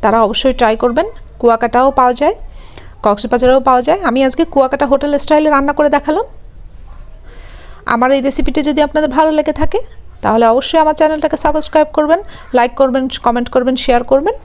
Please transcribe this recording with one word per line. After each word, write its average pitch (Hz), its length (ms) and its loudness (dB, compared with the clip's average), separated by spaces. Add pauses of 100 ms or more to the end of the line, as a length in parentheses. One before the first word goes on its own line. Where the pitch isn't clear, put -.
তারা 214 220 2
অবশ্যই 233 340 0
ট্রাই 226 240 2
করবেন। 247 240 0 (320)
কুয়াকাটাও 240 500 2 (100)
পাওয়া 247 220 4
যায়, 349 140 0 (720)
কক্সবাজারেও 240 600 2
পাওয়া 254 200 4
যায়। 349 120 2 (100)
আমি 240 180 0
আজকে 262 160 0 (100)
কুয়াকাটা 277 380 2
হোটেল 285 200 0 (120)
স্টাইলে 302 320 2
রান্না 277 240 0
করে 294 180 4
দেখালাম। 311 280 -2 (1700)
আমার 240 220 2
এই 269 120 0
রেসিপিটি 277 420 0
যদি 294 180 0
আপনাদের 302 300 -2
ভালো 311 200 4
লেগে 302 240 0
থাকে 359 180 0 (440)
তাহলে 220 300 2
অবশ্যই 269 300 0
আমার 311 160 0
চ্যানেলটাকে 311 460 0
সাবস্ক্রাইব 302 420 2 (100)
করবেন, 311 220 2 (380)
লাইক 247 240 0
করবেন, 262 220 2 (220)
কমেন্ট 240 300 0
করবেন, 254 280 0
শেয়ার 247 180 2 (100)
করবেন। 294 340 2